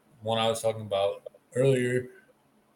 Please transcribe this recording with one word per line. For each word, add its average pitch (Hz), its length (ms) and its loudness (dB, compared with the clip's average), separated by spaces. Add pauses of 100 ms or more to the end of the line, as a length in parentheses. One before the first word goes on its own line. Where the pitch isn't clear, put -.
(240)
one 113 160 0
I 113 80 2
was 113 140 0
talking 110 200 -2
about 101 420 -2 (320)
earlier, 127 520 2 (680)